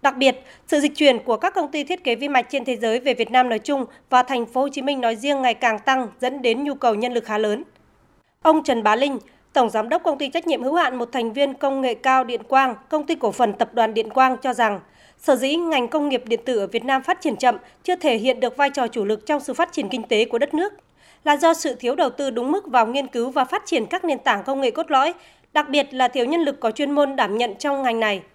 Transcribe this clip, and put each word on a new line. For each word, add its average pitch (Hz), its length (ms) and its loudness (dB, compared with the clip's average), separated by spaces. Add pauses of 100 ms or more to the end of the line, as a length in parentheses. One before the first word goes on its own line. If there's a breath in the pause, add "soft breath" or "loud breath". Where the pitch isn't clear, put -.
Đặc 269 160 2
biệt, 254 260 2 (240 loud breath)
sự 302 120 2
dịch 285 160 0
chuyển 269 240 4
của - 180 -2
các 381 160 -2
công 320 180 -2
ty 294 120 -4
thiết 359 200 -6
kế 240 120 0
vi 277 120 -6
mạch 269 220 0
trên 269 160 -4
thế 254 100 -2
giới 226 240 0
về 262 140 -2
Việt 226 180 -2
Nam 254 180 -8
nói 226 100 -2
chung 269 260 -4 (240 loud breath)
và 254 140 4
Thành 254 220 -4
phố 254 160 -6
Hồ 285 80 -2
Chí 277 120 -10
Minh 269 200 -4
nói 233 140 0
riêng 269 260 -2
ngày 254 120 2
càng 220 260 0
tăng, 262 280 0 (140)
dẫn 262 200 -4
đến 247 220 0
nhu 285 100 -2
cầu 240 220 0
nhân 240 180 -4
lực 233 120 -2
khá 214 120 -4
lớn. 214 260 -2 (800)
Ông 320 220 4
Trần 233 200 0
Bá 214 120 6
Linh, 262 240 0 (340 soft breath)
Tổng 247 160 4
Giám 220 200 -2
đốc 339 140 0
Công 294 140 0
ty 277 120 -4
Trách 339 180 -4
nhiệm 269 160 0
hữu 269 120 0
hạn 254 200 2
một 240 160 -6
thành 233 220 -2
viên 277 200 0
công 269 280 -2
nghệ 254 120 0
cao 262 300 2
Điện 233 200 -6
Quang, 262 320 2 (140)
Công 302 160 -2
ty 330 100 0
Cổ 214 160 0
phần 214 220 2
Tập 220 200 -2
đoàn 226 200 2
Điện 220 160 -2
Quang 254 280 4
cho 254 160 -4
rằng, 208 260 0 (380 soft breath)
sở 285 180 2
dĩ 269 200 0
ngành 320 320 0
công 294 220 -2
nghiệp 247 160 -2
điện 226 200 -2
tử 247 140 0
ở 196 80 -4
Việt 226 180 -4
Nam 269 180 0
phát 370 180 -2
triển 262 140 -2
chậm, 240 220 2 (260 loud breath)
chưa 359 120 0
thể 302 220 0
hiện 240 220 0
được 247 180 -2
vai 285 120 4
trò 277 180 -2
chủ 220 180 -4
lực 214 200 -4
trong 294 140 0
sự 277 140 -8
phát 339 180 -2
triển 214 180 -6
kinh 247 140 -6
tế 220 220 2
của 233 140 -2
đất 285 140 -2
nước, 359 200 -2 (500 soft breath)
là 294 140 4
do 330 160 4
sự 311 220 -4
thiếu 247 200 -2
đầu 302 140 2
tư 277 200 -4
đúng 240 220 -2
mức 392 160 -2
vào 233 200 4
nghiên 262 200 -4
cứu 240 220 -2
và 262 160 0
phát 370 200 -4
triển 240 200 -2
các 370 200 -4
nền 277 140 0
tảng 208 240 0
công 269 180 -2
nghệ 254 100 2
cốt 320 200 -4
lõi, 285 220 2 (400 soft breath)
đặc 294 160 2
biệt 277 240 0
là 254 140 2
thiếu 247 180 0
nhân 330 160 0
lực - 180 -2
có 226 120 0
chuyên 285 200 -2
môn 285 240 2
đảm 214 220 0
nhận 233 180 -2
trong 277 280 -2
ngành 233 160 0
này. 208 220 0 (140)